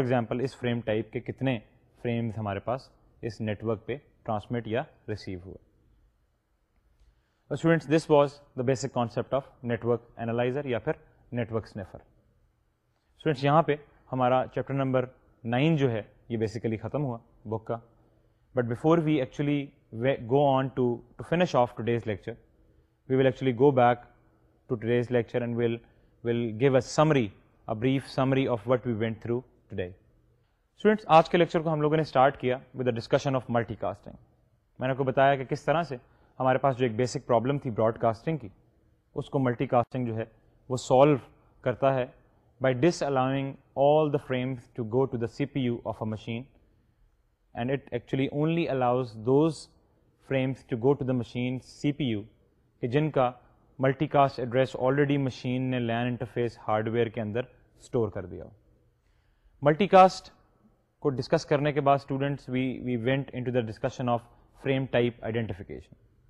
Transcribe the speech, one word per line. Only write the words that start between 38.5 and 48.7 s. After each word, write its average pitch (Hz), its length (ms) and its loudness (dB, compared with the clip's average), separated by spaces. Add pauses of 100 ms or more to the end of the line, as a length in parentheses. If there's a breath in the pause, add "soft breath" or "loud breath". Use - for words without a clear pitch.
اس - 140 -8
کو 143 100 -2
ملٹی 127 280 0
کاسٹنگ 123 380 0
جو 113 120 -4
ہے 113 60 -4 (460)
وہ 127 80 -4
سالو 139 380 6 (460)
کرتا 135 340 0
ہے 127 100 -2 (580)
by 131 100 4
disallowing 135 800 0 (260)
all 147 320 4
the 143 100 0 (100)
frames 127 280 -4 (200)
to 110 100 -6
go 127 160 2
to 123 120 -6
the 113 100 -2
C 139 260 -6
P 131 160 -2
U 120 40 -2
of 110 340 -6
a - 20 -4
machine, 113 340 -8 (1160)
and 120 120 -4
it 127 280 -6
actually 143 440 -2
only 165 320 0